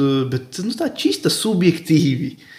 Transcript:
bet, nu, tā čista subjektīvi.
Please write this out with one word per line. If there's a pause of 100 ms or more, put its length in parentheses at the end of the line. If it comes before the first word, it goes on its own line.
(260)
bet,
nu,
tā
čista
subjektīvi. (260)